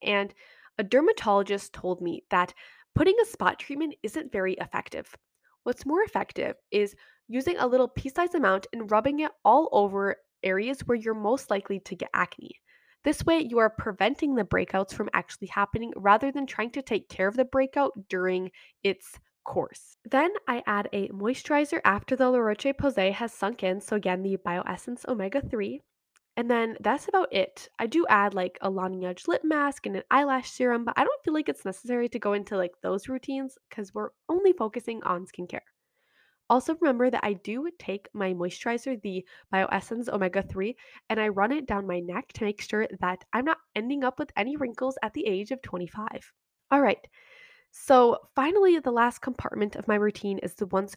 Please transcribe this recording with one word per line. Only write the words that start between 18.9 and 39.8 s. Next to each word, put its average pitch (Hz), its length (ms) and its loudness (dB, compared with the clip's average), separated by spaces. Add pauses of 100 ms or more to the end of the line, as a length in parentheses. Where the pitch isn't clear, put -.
course. - 640 -6
Then 277 240 2 (180)
I 247 200 -2
add 202 260 0
a 196 160 -2
moisturizer 269 760 -2
after 202 320 2
the 254 140 4
La 254 80 4
Roche-Posay 226 760 0
has 226 200 -6
sunk 208 300 -4
in, 190 180 0
so - 140 -4
again, 185 260 0
the 190 160 -2
Bioessence 180 720 -6
Omega 214 340 -2
three. 233 400 -6 (560)
And 240 120 -2
then 226 320 2
that's 226 260 0
about 392 260 2
it. - 340 -2 (120)
I 233 80 -2
do 320 200 2
add, 202 260 4
like, 185 280 -4
a 196 80 -2
Laneige 185 580 -4
lip - 160 0
mask 294 420 0
and 202 120 -4
an - 140 -6
eyelash 262 400 2
serum, 240 340 2
but 233 100 -4
I 254 80 4
don't 554 200 -2
feel 320 100 0
like 311 160 0
it's - 160 -8
necessary 240 440 -4
to 233 100 -6
go 202 140 0
into, 202 220 -4
like, 180 260 0
those 185 280 -4
routines 262 480 -6 (120)
'cause 196 240 -12
we're 214 180 -6 (180)
only 370 240 4
focusing 233 500 -4
on 180 220 -2
skincare. - 340 -12 (920)
Also 254 320 2
remember 254 280 4
that 240 140 0
I 208 100 0
do 226 360 -6 (100)
take 202 340 -8
my 190 200 -2
moisturizer, 226 680 -4
the 185 240 -6 (280)
Bioessence 202 560 0